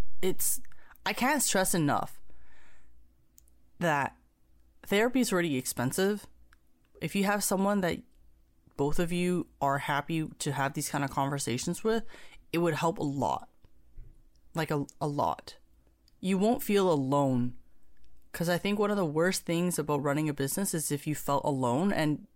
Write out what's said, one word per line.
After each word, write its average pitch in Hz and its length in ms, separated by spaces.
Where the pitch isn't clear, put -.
it's, - 380
I 208 80
can't 262 300
stress 190 320
enough 143 440
that 147 360
therapy 233 360
is 240 100
already 170 260
expensive. 185 680
If - 140
you 196 100
have 202 180
someone 196 380
that 170 180
both 143 240
of 170 120
you 180 360
are 139 180
happy 156 480
to 147 120
have 139 220
these 147 160
kind 143 140
of 135 80
conversations 139 720
with, 220 200
it 160 80
would 170 160
help 165 220
a - 60
lot. 135 460
Like, 160 160
a, 147 140
a 156 80
lot. 143 500
You 190 180
won't 220 260
feel 196 280
alone. 131 600
'Cause 170 180
I 175 80
think 202 220
one 208 100
of 208 80
the 185 80
worst 160 400
things 170 320
about 147 240
running 151 260
a 147 60
business 143 400
is 160 180
if 143 140
you 151 80
felt - 320
alone 139 480
and 151 320